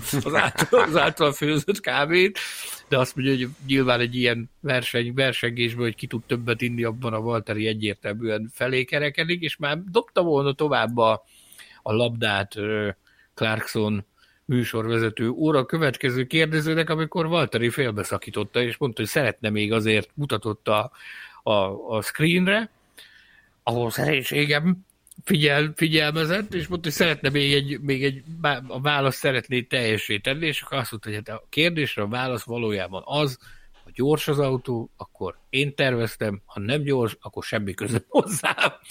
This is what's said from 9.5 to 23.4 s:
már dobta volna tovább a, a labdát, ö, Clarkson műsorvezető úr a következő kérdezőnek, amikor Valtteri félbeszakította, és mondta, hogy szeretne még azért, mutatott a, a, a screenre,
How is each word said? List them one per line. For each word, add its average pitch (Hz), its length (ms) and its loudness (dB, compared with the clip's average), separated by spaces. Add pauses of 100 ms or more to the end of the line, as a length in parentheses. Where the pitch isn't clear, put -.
már 151 280 -4
dobta 190 380 0
volna 139 300 4
tovább 120 460 2
a, 113 260 4 (580)
a 110 100 -4
labdát, 113 640 0
ö, 107 320 -2 (460)
Clarkson 107 720 0 (400)
műsorvezető 113 840 0
úr 156 280 2
a 131 100 2
következő 131 600 0
kérdezőnek, 160 640 2
amikor 160 360 -2
Valtteri 123 420 2
félbeszakította, 107 920 -2
és 117 140 -2
mondta, 127 240 -2
hogy 107 100 -2
szeretne 113 400 0
még 104 220 0
azért, 110 420 2
mutatott 117 540 -4
a, 110 220 2 (520)
a, 117 100 2 (440)
a 104 60 0
screenre, 180 680 2 (920)